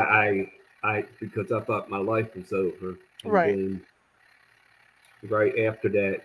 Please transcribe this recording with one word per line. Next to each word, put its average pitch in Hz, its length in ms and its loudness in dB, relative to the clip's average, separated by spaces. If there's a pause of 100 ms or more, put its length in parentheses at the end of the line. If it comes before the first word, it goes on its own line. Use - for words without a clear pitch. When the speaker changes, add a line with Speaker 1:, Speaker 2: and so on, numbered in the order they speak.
Speaker 1:
why 104 240 4
Speaker 2:
that. 95 160 -2 (360)
Speaker 1:
I, 104 140 0
I, 101 60 -4 (140)
because 104 320 -6
I 110 100 0
thought 107 300 -4
my 98 80 -4
life 110 380 -2
was 92 160 -10
over. 92 460 -2 (260)
And 214 80 -2
Speaker 2:
Right. 170 240 4
Speaker 1:
then 190 260 -4 (1500)
right 107 320 2
after 110 280 0
that, 98 360 2